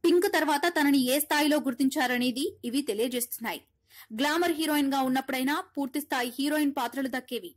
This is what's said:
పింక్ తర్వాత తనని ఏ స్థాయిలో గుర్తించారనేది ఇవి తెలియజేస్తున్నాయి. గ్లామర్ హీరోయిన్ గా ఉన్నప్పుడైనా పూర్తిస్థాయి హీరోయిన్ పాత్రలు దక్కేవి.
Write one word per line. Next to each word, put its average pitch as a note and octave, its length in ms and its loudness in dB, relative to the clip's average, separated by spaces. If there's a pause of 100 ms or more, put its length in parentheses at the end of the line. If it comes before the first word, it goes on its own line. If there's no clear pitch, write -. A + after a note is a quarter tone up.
పింక్ F4 320 4
తర్వాత D#4 320 2
తనని C#4+ 320 4 (140)
ఏ - 60 4
స్థాయిలో D4+ 380 2
గుర్తించారనేది B3+ 880 0 (200)
ఇవి A#3+ 160 -2
తెలియజేస్తున్నాయి. A#3 760 -4 (540)
గ్లామర్ D#4 440 0
హీరోయిన్ D4 360 0
గా C#4 80 0
ఉన్నప్పుడైనా C4 540 -2 (180)
పూర్తిస్థాయి C#4 560 -4 (100)
హీరోయిన్ D4 320 2
పాత్రలు C4 440 -4
దక్కేవి. A#3+ 420 -8